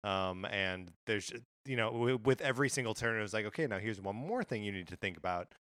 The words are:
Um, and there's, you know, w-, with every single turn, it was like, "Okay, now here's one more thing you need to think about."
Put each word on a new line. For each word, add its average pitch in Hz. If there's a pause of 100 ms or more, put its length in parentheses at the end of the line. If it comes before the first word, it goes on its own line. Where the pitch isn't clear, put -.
Um, 95
and 92 (160)
there's, 107 (320)
you 135
know, 110
w-, 120
with 131
every 135
single 117
turn, 113
it 107
was 98
like, 110
"Okay, 156
now 104
here's 104
one 98
more 196
thing 107
you 101
need 92
to 90
think 90
about." 90 (200)